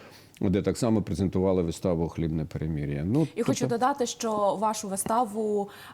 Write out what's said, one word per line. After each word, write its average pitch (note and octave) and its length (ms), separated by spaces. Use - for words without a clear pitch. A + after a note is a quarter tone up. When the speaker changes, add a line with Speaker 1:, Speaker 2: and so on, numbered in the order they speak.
Speaker 1:
де G2 200
так F2+ 160
само A2 240
презентували F#2 640
виставу E2 460
"Хлібне D#2+ 360
перемир'я". D2 600
Ну, C#3 300
Speaker 2:
І A#3 80
хочу C4 160
Speaker 1:
тобто A#3+ 160
Speaker 2:
додати, B3+ 300
що G#3 560
вашу G#3+ 260
виставу, G#3 840